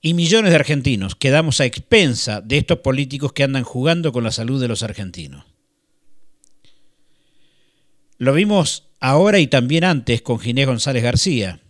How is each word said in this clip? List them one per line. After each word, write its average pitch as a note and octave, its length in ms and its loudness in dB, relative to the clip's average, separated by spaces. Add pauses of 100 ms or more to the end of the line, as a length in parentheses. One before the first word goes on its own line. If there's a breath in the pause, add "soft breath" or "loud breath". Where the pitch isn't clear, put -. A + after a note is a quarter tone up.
Y E3 140 -2
millones F3+ 360 4
de E3+ 60 6
argentinos C3 600 0
quedamos D3 440 2
a C#3+ 40 2
expensa B2 760 0
de A#2 180 -2
estos - 220 0
políticos C3+ 520 -4
que - 100 -2
andan C3+ 220 -2
jugando D#3 480 -2
con A#2+ 100 -2
la A2+ 80 -2
salud A#2+ 300 -4
de B2 80 -2
los A2+ 160 -4
argentinos. E2+ 600 -12 (2750)
Lo B2+ 160 0
vimos F#3+ 520 0 (160)
ahora F3+ 400 4
y D3 80 2
también C#3 340 2
antes B2+ 400 0
con A#2 160 -2
Ginés B2 280 -2
González B2 360 -2
García A#2+ 680 -2